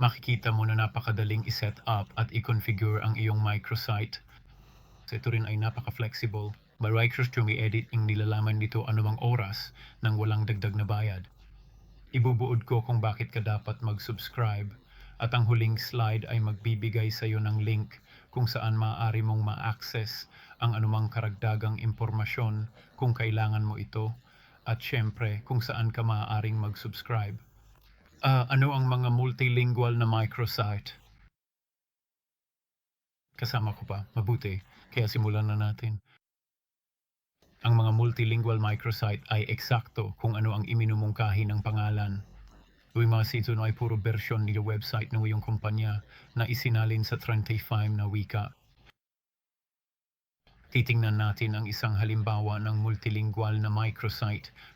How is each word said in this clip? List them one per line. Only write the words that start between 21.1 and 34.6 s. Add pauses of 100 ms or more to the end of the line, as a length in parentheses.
impormasyon (320)
kung
kailangan
mo
ito. (560)
At
syempre,
kung
saan
ka
maaaring
mag-subscribe. (880)
Ah,
ano
ang
mga
multilingual
na
microsite? (2500)
Kasama
ko
pa.
Mabuti. (320)